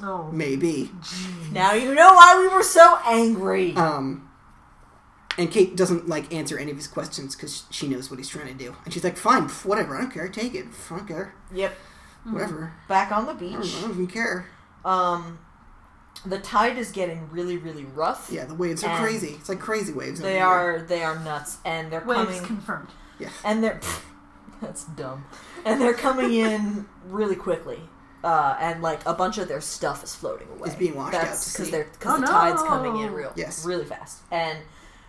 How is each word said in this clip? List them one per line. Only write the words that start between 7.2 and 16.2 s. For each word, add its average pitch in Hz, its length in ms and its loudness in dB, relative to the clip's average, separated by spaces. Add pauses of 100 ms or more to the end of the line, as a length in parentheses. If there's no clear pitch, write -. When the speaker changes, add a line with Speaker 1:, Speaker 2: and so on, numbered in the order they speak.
Speaker 2:
'cause - 360 -12
she - 180 -8
knows 131 220 -6
what 131 80 -14
he's - 100 -12
trying 147 200 -12
to 127 60 -14
do. 123 200 -14 (100)
And 160 100 -12
she's 170 100 -6
like, 175 120 -2
"Fine, 220 320 2
pff, - 160 -12
whatever, 196 320 -2
I 208 60 -4
don't 254 100 -4
care, 170 160 -8
take 226 260 -6
it, - 160 -10
pff, - 220 -16
I 165 60 -8
don't 208 100 -12
care. 180 260 -10 (180)
Speaker 3:
Yep. 190 200 -4
Speaker 1:
Mm-hmm. - 600 -16
Speaker 2:
Whatever. 165 400 -8 (160)
Speaker 3:
Back 196 240 2
on 220 140 0
the 311 60 -8
Speaker 2:
I - 20 -8
don't, 214 280 -10
Speaker 3:
beach. 180 140 -6
Speaker 2:
I - 60 -8
don't 226 80 -6
even 180 160 -4
care." 190 400 -4 (380)
Speaker 3:
Um, 175 540 0 (840)